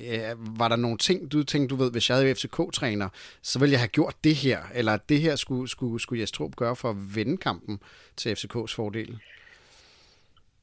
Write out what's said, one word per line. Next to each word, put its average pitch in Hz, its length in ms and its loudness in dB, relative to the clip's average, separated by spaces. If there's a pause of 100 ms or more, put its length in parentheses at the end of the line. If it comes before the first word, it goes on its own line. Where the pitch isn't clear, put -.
(140)
øh, 113 460 -6
var 117 80 4
der 117 80 4
nogle 117 220 0
ting, 180 340 0
du 151 120 2
tænkte, 139 320 0
du 131 80 2
ved, 123 80 2
hvis 117 180 0
jeg 135 200 6
er 127 40 2
F - 40 -2
C - 120 -6
K-træner, 110 600 -2 (320)
så - 180 -2
ville 143 120 8
jeg 135 80 6
have 120 80 2
gjort - 360 0
det 156 120 6
her, 131 220 2 (180)
eller 110 220 2
det 147 220 2
her 156 160 2
skulle, 127 340 -4
skulle, 117 300 -4
skulle 113 220 -4
Jes 101 100 -2
Torup - 240 -6
gøre 120 200 0
for 123 140 -2
at 104 60 -2 (200)
vende 117 220 0
kampen 101 420 -6 (380)
til 107 180 -2
F - 40 -8
C - 60 -8
K's 110 300 -6
fordel? 110 420 -6 (1500)